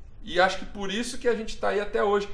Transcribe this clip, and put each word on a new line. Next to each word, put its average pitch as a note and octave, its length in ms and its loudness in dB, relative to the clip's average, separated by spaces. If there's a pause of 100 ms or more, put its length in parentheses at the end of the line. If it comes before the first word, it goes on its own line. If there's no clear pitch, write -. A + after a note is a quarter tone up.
(240)
E F3 160 0
acho F#3+ 200 4
que G3 60 -6
por G3 260 -6
isso A#3 260 -4
que B3 100 -2
a A3+ 80 4
gente A3 220 -4
tá G3+ 120 0
aí G3 100 2
até G#3 240 0
hoje. G3+ 300 4